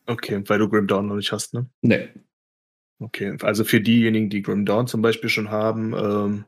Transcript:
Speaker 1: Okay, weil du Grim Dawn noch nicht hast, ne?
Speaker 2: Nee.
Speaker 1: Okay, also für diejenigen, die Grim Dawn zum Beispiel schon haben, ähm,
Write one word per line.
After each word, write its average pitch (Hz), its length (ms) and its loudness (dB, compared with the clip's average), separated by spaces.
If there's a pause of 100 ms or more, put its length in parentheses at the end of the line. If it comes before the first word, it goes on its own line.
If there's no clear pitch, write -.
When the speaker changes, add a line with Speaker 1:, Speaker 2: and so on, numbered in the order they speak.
Speaker 1:
Okay, 113 400 -4
weil 104 120 2
du 107 100 4
Grim 104 180 2
Dawn 101 200 0
noch 101 100 -4
nicht 101 160 -4
hast, - 220 -6
ne? 123 120 -4 (160)
Speaker 2:
Nee. 113 260 2 (920)
Speaker 1:
Okay, 101 420 -6
also 104 220 0
für 113 160 4
diejenigen, 110 500 4
die 101 120 -4
Grim 101 240 0
Dawn 107 200 2
zum 113 160 -2
Beispiel 113 280 0
schon 107 200 -2
haben, 110 440 -2
ähm, 104 540 -2